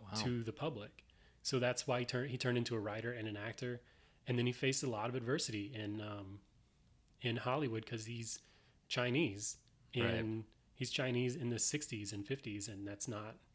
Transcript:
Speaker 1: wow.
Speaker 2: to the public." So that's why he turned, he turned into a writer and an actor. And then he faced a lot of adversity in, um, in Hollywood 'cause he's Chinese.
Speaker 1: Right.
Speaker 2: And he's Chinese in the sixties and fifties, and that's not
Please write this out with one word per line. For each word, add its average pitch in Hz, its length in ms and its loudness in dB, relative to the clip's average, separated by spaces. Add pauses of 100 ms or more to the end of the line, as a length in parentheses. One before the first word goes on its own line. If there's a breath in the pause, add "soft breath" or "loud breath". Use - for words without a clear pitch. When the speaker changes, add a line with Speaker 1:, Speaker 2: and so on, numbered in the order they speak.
Speaker 1:
wow. 101 200 -4
Speaker 2:
to 120 200 2
the 110 100 -4
public." - 520 -6 (360 soft breath)
So - 180 2
that's 123 280 2
why 123 120 4
he 123 60 0
turned, 127 260 0
he 123 60 -2
turned 123 200 4
into 117 180 2
a 110 40 0
writer 107 320 -2
and 113 160 -4
an 104 100 -4
actor. 117 440 -4 (460 soft breath)
And 123 100 2
then 120 80 4
he 123 60 6
faced 135 320 2
a 135 60 0
lot 110 200 0
of 123 60 -2
adversity 113 580 0
in, 107 280 -4
um, 101 380 -8 (800)
in 117 160 2
Hollywood 123 480 2
'cause 110 200 -4
he's 117 340 -6 (480 soft breath)
Chinese. 123 720 2 (380)
Speaker 1:
Right. 120 100 6
Speaker 2:
And 110 380 2 (320)
he's 123 160 -4
Chinese 127 440 2
in 120 140 -2
the 117 100 0
sixties 104 540 0
and 101 120 -6
fifties, 104 420 -4
and 101 200 -8
that's 101 200 -6
not 107 300 -6 (180)